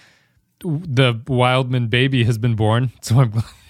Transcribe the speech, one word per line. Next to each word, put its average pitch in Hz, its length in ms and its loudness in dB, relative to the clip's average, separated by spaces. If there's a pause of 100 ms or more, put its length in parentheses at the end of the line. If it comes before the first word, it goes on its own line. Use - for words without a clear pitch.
(600)
the 139 680 0
Wildman 127 600 0
baby 127 360 0
has 110 140 0
been 120 160 -2
born. 110 420 0
<laughs> - 60 -20
So 117 180 0
I'm, 117 120 2 (380)